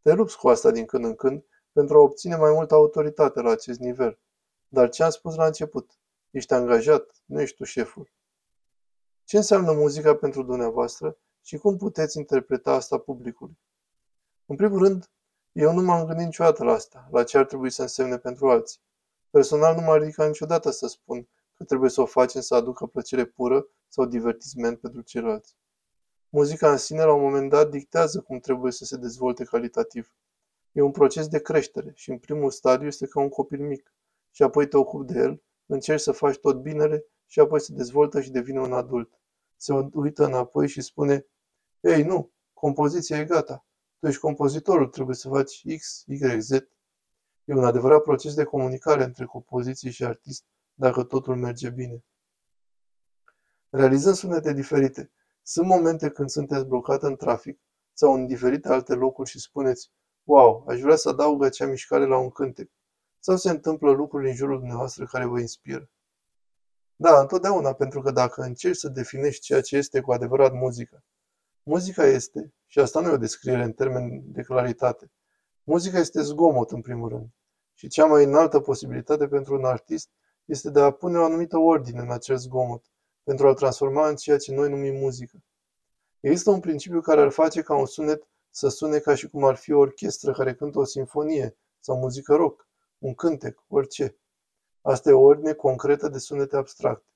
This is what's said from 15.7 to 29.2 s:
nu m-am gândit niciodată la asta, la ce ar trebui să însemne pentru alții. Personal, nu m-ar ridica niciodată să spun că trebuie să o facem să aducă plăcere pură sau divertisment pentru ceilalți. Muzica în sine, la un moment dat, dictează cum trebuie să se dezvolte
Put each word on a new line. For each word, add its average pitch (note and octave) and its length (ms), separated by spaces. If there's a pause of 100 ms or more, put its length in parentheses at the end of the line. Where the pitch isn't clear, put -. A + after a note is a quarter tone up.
nu F3+ 80
m-am E3+ 240
gândit E3 200
niciodată E3 380
la A#3+ 100
asta, - 380
la A#2+ 120
ce - 140
ar C3+ 80
trebui C3 240
să C3+ 120
însemne B2+ 360
pentru C3 320
alții. A#2 300 (500)
Personal, D#3 460
nu E3+ 60
m-ar D#3 180
ridica D3+ 280
niciodată D#3 440
să - 160
spun - 400 (280)
că - 80
trebuie C3 260
să C3 120
o A#2+ 40
facem B2+ 360
să - 140
aducă B2 300
plăcere B2+ 400
pură B2+ 420 (200)
sau C3 180
divertisment A#2 760
pentru A#2 220
ceilalți. A2+ 540 (760)
Muzica D3+ 420
în C#3 60
sine, D#3 260
la D#3 100
un C#3+ 80
moment C#3 280
dat, D3 200
dictează D3+ 500
cum C3 200
trebuie B2+ 320
să B2+ 140
se C3 120
dezvolte B2 460